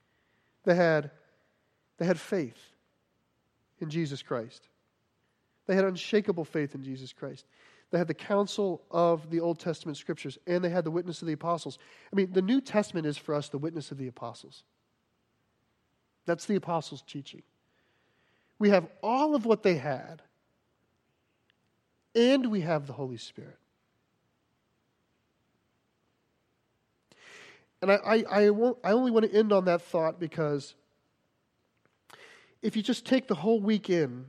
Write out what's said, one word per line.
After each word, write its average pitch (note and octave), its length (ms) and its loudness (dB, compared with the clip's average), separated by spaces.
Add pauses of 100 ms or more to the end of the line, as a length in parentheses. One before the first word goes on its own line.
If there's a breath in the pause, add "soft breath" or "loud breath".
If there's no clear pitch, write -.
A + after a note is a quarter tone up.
(640)
they F3 120 4
had, D#3+ 340 4 (880)
they E3 80 -4
had F3 140 0
faith D3+ 400 -6 (1200)
in E3 100 -8
Jesus D3+ 320 -4
Christ. A#2+ 460 -8 (1000)
They F#3+ 80 0
had F#3+ 120 4
unshakable F#3 600 -2
faith D3 300 -4
in C3+ 80 -12
Jesus C3 280 -12
Christ. C#3 360 -16 (420 soft breath)
They E3+ 80 0
had E3+ 100 0
the D#3+ 60 -4
counsel G3+ 800 -2
of E3+ 400 2
the E3 80 0
Old E3+ 180 0
Testament D#3+ 400 -8
scriptures, - 480 -10
and F3 180 0
they F3 60 0
had F3 140 0
the D#3+ 80 -4
witness F3 320 -6
of E3 40 -6
the D#3 60 -2
apostles. D#3+ 460 -6 (340 soft breath)
I - 20 -8
mean, F#3+ 160 2
the F#3 120 2
New C4 180 2
Testament G3 460 -2
is D3 100 -4
for - 160 -6
us C#3+ 160 -4
the D3 80 -8
witness D#3+ 320 -8
of C#3 80 -12
the C3 100 -10
apostles. - 560 -16 (1600)
That's E3+ 180 -2
the G3+ 120 0
apostles' D#3+ 440 -6
teaching. - 400 -14 (1160)
We G3+ 120 6
have E3+ 160 4 (160)
all C#4+ 320 2
of A3+ 100 -2
what A3 160 4
they F#3 140 4
had, C#3 480 -8 (1900)
and B3+ 340 4
we G#3 120 0
have D3+ 260 -2
the B2+ 60 -12
Holy B2+ 240 -8
Spirit. - 420 -18 (4000 loud breath)
And F#3+ 80 4
I, G3+ 40 8
I, G#3+ 360 2
I, G#3 180 6
won't, A#3 340 2
I G3 100 2
only B3+ 180 2
want A3 180 4
to - 20 -4
end G#3 220 4
on F#3 120 4
that E3+ 180 2
thought D#3+ 360 -2
because D3+ 540 -4 (1900 loud breath)
if A3 120 -4
you G#3+ 60 0
just - 240 -4
take C4 220 2
the G3+ 80 0
whole G#3 260 2
week G3+ 300 0
in, C3 380 0